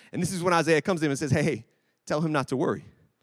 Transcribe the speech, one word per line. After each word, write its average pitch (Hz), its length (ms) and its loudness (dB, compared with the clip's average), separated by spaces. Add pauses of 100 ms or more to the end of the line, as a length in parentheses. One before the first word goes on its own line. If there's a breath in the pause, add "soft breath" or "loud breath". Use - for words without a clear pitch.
(120)
And - 80 -6
this 180 120 -2
is 175 100 -6
when 180 100 2
Isaiah 160 300 4
comes 180 180 -2
to 156 60 0
him 139 60 2
and 131 60 -4
says, 151 120 -4
"Hey, 147 120 2
hey, 135 220 -2 (400)
tell 151 160 -2
him 160 120 0
not 139 160 0
to 135 80 -2
worry." 135 280 -2 (380)